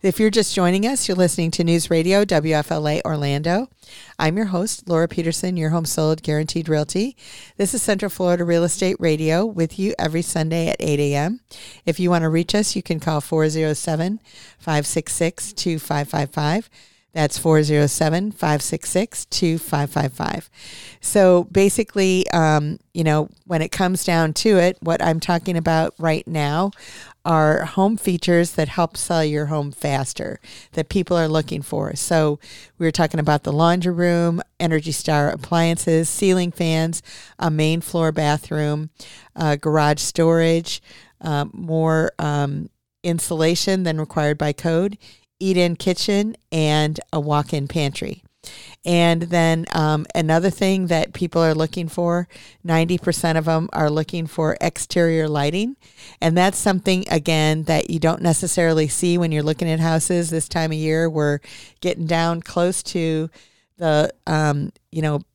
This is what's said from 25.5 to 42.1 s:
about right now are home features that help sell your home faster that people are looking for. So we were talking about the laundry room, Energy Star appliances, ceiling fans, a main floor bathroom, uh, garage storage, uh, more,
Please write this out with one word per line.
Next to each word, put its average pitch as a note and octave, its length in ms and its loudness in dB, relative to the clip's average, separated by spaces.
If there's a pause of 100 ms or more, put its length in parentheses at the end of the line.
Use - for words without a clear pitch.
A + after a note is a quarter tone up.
about D#3+ 440 0
right D#3+ 280 -2
now D#3+ 440 -2 (520)
are D#3+ 420 2
home G3+ 320 2
features F3 560 2
that D#3 140 0
help - 300 -2
sell E3 260 0
your D3+ 220 -2
home D3 260 -4
faster - 680 -6 (320)
that D#3+ 180 -4
people F3+ 260 0
are E3 120 2
looking D#3 340 -2
for. D3+ 340 -6
So D3+ 440 0 (400)
we E3 80 0
were D#3 40 2
talking D#3+ 280 0
about D3+ 240 2
the - 100 -4
laundry F3 400 2
room, E3+ 480 2 (180)
Energy D#3+ 320 0
Star D3 380 0
appliances, E3 800 0
ceiling F#3 420 0
fans, E3 520 -2 (340)
a E3 140 0
main D#3 300 2
floor E3 300 0
bathroom, D3+ 800 -2 (460)
uh, D#3 200 0
garage D3+ 460 2
storage, E3 800 2 (400)
uh, D3 320 -2
more, D#3+ 640 0